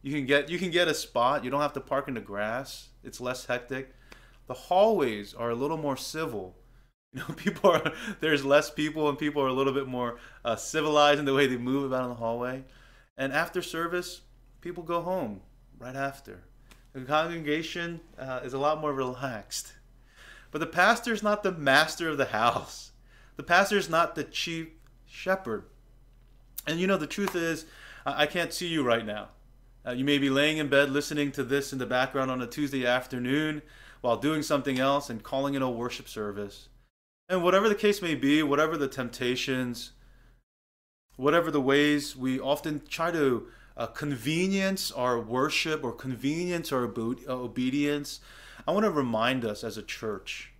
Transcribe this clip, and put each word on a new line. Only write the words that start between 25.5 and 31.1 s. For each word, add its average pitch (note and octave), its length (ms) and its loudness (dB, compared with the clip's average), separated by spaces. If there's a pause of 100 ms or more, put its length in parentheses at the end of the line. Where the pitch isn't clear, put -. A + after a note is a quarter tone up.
And D#3+ 140 -2
you F#3+ 80 2
know, G3 80 4
the D3+ 100 -2
truth G3 300 -4
is, E3 300 -2 (380)
I, C#3 180 0
I D3+ 40 6
can't E3 260 -2
see F3+ 140 -6
you D#3+ 160 0
right A#2 240 2
now. G#2 220 -8 (580)
Uh, B2+ 60 -6
you B2+ 120 -4
may C#3+ 140 4
be C3+ 120 2
laying D3+ 280 2
in D3 100 -2
bed C#3 220 4
listening C#3+ 420 -2